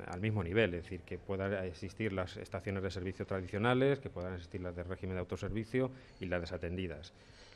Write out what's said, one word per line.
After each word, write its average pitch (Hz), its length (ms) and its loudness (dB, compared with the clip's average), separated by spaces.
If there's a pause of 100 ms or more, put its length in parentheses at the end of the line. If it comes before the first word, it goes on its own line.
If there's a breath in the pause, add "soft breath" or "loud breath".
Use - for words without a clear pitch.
al 90 120 -4
mismo 107 240 4
nivel, 92 300 6
es 82 80 -2
decir, 90 220 -6
que 92 120 -6
puedan 98 380 0 (100)
existir 95 480 -2
las 92 240 0
estaciones 98 460 -2
de 95 80 0
servicio 92 340 -2
tradicionales, 117 720 4
que - 120 -6
puedan 90 240 -4
existir 87 260 -6
las 87 160 -4
de 87 60 -4
régimen 92 320 -4
de 90 60 0
autoservicio 110 680 0 (300 loud breath)
y 95 60 -6
las 87 240 0
desatendidas. 87 640 -4 (440 loud breath)